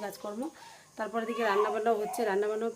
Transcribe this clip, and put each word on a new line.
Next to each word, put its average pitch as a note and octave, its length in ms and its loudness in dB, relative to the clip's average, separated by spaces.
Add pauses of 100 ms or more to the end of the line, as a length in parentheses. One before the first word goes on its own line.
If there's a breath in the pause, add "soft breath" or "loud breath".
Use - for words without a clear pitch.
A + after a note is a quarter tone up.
কাজকর্ম। G#3 380 -8 (540 loud breath)
তারপর A3 300 -2
এদিকে A3+ 260 -2
রান্নাবান্নাও G#3+ 500 4
হচ্ছে, G#3+ 240 -2
রান্নাবান্নাও G#3+ 500 0